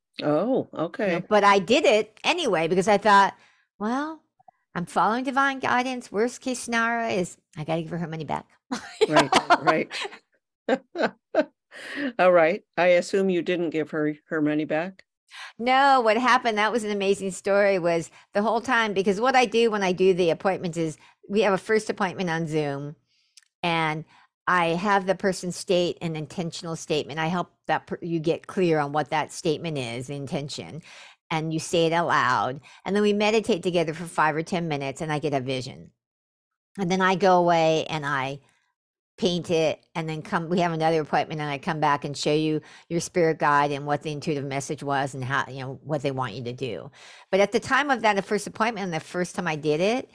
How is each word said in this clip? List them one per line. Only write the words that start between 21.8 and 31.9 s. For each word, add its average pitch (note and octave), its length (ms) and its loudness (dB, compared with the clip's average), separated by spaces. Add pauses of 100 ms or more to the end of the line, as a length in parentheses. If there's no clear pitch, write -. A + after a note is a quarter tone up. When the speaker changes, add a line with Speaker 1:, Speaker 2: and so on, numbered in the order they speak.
Speaker 2:
appointment F#3+ 400 -4
on E3 180 -2
Zoom, D3 480 -4 (640)
and D#3+ 420 0 (420)
I F3 220 2
have F#3+ 380 0
the F#3+ 80 2
person F3+ 380 -2
state F3 500 0
an E3 140 -4
intentional D#3+ 600 -8
statement. D3+ 440 -4
I D#3+ 80 0
help F3 240 -4 (140)
that D#3 200 -2
per-, F#3 160 -8
you E3 160 -4
get D#3+ 280 -2
clear E3 340 2
on C#3+ 120 -2
what D3+ 180 -2
that D3+ 220 -2
statement D#3 460 -4
is, B2 320 -6
intention, C#3 720 -8 (480)
and D#3+ 220 -2
you D#3+ 80 -2
say E3 260 2
it D#3+ 60 0